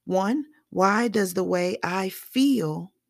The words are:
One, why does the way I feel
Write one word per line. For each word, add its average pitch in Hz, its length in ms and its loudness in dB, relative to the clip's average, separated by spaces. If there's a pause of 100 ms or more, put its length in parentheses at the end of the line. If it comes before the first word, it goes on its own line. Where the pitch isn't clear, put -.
One, 202 400 0 (260)
why 202 380 2
does 190 260 0
the 185 100 0
way 180 380 0
I 190 280 -2
feel 185 840 0 (180)